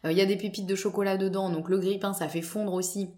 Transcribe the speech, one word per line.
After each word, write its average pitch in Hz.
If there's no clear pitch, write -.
Euh, 160
il 170
y 196
a 190
des 196
pépites 196
de 190
chocolat 196
dedans, 190
donc 170
le 190
grille-pain, 196
ça 170
fait 165
fondre 208
aussi 185